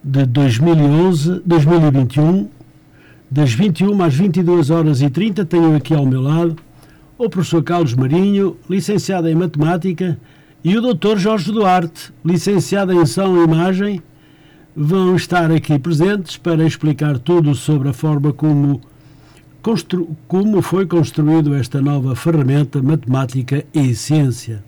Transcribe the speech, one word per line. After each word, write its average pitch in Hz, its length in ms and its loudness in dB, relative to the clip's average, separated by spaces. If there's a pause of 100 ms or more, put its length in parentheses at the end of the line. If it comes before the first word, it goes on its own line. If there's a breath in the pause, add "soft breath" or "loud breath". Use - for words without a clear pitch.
de 135 160 0
dois 127 360 2
mil 165 180 2
e 156 60 4
onze, 165 600 2
dois 170 220 2
mil 165 180 4
e 151 60 4
vinte 135 280 0
e - 20 2
um, 185 280 2 (840 soft breath)
das 135 200 2
vinte 160 280 0
e 190 80 2
uma 202 180 2
às 151 80 2
vinte 165 240 0
e 185 60 0
duas 170 260 2
horas 156 320 2
e 143 80 2
trinta, 196 340 -2
tenho 165 320 2
aqui 151 200 -2
ao 143 100 0
meu 131 160 0
lado 160 360 -2 (600 soft breath)
o 240 100 -2
professor 170 360 -2
Carlos 165 320 0
Marinho, 180 600 0 (140)
licenciado 190 580 -2
em 160 60 0
matemática, 170 840 -2 (480 soft breath)
e 185 140 0
o 233 40 0
doutor 220 360 0
Jorge 202 340 -2
Duarte, 185 640 -2 (100)
licenciado 185 680 0
em 175 100 4
som 190 320 0
e 170 100 4
imagem, 185 540 0 (760 soft breath)
vão 180 400 0
estar 175 340 0
aqui 156 300 0
presentes 170 580 -2
para 160 300 0
explicar 151 500 -2
tudo 151 380 2
sobre 143 340 -2
a 135 40 -4
forma 147 380 -2
como 143 480 0 (840 soft breath)
constru-, 175 520 -4 (120)
como 196 340 0
foi 185 240 -2
construído 156 680 0
esta 139 260 -4
nova 135 340 -2
ferramenta, 143 640 0
matemática 131 960 -2
e 131 220 0
ciência. 120 720 -2